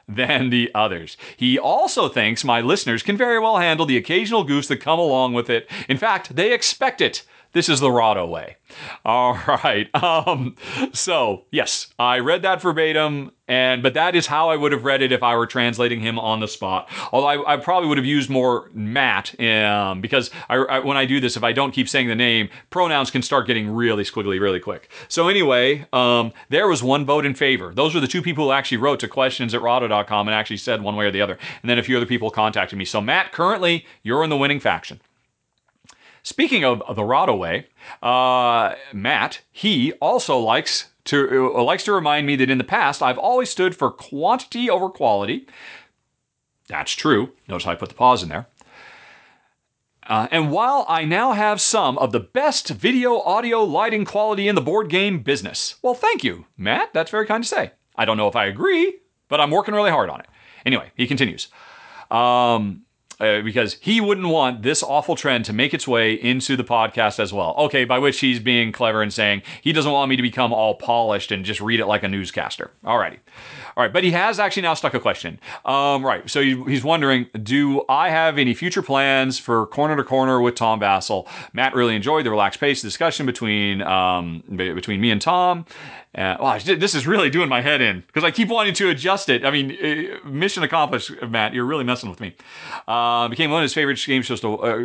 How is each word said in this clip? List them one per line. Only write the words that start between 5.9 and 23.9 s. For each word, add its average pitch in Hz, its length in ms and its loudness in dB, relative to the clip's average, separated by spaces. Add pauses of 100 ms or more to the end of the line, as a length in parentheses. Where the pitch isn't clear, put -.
fact, 196 380 -2
they 202 160 2
expect - 480 -2
it. 127 240 0 (300)
This 170 140 2
is 139 120 2
the 135 100 4
Rahdo 110 340 2
way." 85 320 -8 (480)
All 123 380 0
<laughs> - 40 -14
right. 120 480 0
Um, 160 640 0 (380)
so, 123 560 0
yes, - 380 -4 (100)
I 123 220 2
read 160 200 0
that 185 220 0
verbatim, 156 680 0 (160)
and, 127 360 2
but 131 100 4
that 170 240 2
is 170 100 2
how 156 220 2
I 156 80 2
would 147 160 0
have 131 140 -2
read 135 160 2
it 131 100 2
if 123 100 2
I 120 140 4
were 117 100 2
translating 120 540 0
him 113 180 -4
on 110 220 0
the 110 80 -4
spot. 95 400 -4 (240)
Although 135 140 2
I, 147 260 0
I 147 60 4
probably 175 320 0
would 143 80 2
have 127 80 0
used 139 240 0
more 127 420 0
Matt, 110 680 -2
um, 104 600 2
because 120 300 0 (180)
I, 120 80 2
I, 131 220 0
when 139 180 -2
I 135 80 2
do 131 160 0
this, 123 160 -2
if 113 80 -2
I 117 80 2
don't 135 200 0
keep - 180 -2
saying 127 180 0
the 113 60 -2
name, 113 340 2 (220)
pronouns 160 400 0
can 131 100 0
start 127 260 0
getting 113 220 0
really 110 360 0